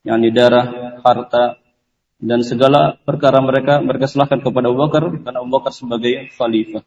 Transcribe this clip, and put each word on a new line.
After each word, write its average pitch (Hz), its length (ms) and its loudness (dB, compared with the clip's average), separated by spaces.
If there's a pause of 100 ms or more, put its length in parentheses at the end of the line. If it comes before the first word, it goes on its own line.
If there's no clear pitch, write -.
yakni 113 320 0
darah, 123 720 2
harta, 120 560 0 (640)
dan 120 180 0
segala 135 640 2
perkara 143 400 2
mereka, 135 400 0
mereka 131 240 -2
serahkan 139 320 0
kepada 123 320 0
Abu 127 80 -2
Bakar, 151 240 0 (160)
karena 123 240 -8
Abu 123 80 -8
Bakar 131 240 -2
sebagai 120 640 -6
khalifah. 110 460 -4